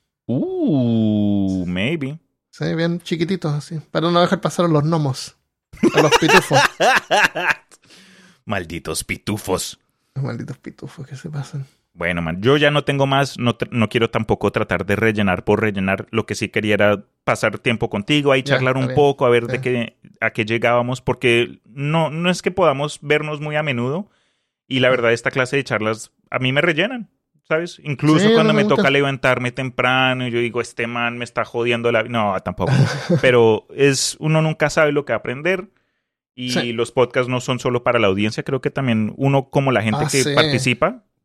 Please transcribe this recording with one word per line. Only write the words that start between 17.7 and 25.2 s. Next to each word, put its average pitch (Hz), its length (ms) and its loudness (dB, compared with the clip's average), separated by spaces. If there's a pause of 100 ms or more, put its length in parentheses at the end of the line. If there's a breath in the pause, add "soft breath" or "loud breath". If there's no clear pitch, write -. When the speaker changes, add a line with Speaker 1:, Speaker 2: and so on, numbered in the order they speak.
Speaker 1:
contigo, 143 420 0
ahí 135 120 2
Speaker 2:
Ya, 135 120 0
Speaker 1:
charlar 131 200 0
Speaker 2:
está 135 40 -2
Speaker 1:
un 131 80 -2
Speaker 2:
bien. 127 80 -6
Speaker 1:
poco, 139 300 2
a 123 40 4
ver 120 180 2
de 123 100 -4
Speaker 2:
Sí. 135 40 -8
Speaker 1:
qué, 123 360 -4 (240)
a 110 100 -2
qué 110 140 -4
llegábamos, 120 560 0
porque 120 640 0
no, 151 440 -2
no 170 200 -2
es 175 120 -2
que 190 100 -4
podamos 151 500 0
vernos 151 400 -2
muy 151 140 -6
a 151 80 -2
menudo, 139 460 -2 (580)
y 131 120 -2
la 127 80 6
Speaker 2:
Sí. 127 40 6
Speaker 1:
verdad 117 220 2
esta 117 180 -2